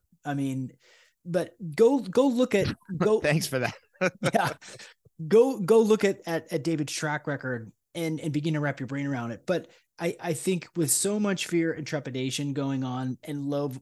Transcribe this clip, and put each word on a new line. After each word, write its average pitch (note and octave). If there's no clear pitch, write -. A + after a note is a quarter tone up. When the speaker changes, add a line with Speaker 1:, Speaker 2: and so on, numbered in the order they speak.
Speaker 1:
I C#3+
mean, C3
but F3
go, A#3+
go A#3+
look B3
at, G3
Speaker 2:
<laughs> F3+
Speaker 1:
go G#3+
Speaker 2:
Thanks D#3
for C3+
that. A#2
<laughs> F#3
Speaker 1:
Yeah. E3+
Go, A3+
go G#3+
look G#3+
at, G3
at, E3
at D#3
David's D3+
track D3+
record B2+
and, D#3+
and D#3+
begin D3+
to D3+
wrap C#3+
your C3
brain C#3
around A#2+
it. -
But E3
I, E3+
I F3
think F3
with D#3
so G#3
much G3+
fear E3
and D#3
trepidation C3+
going C3+
on C3
and C#3+
low, C#3+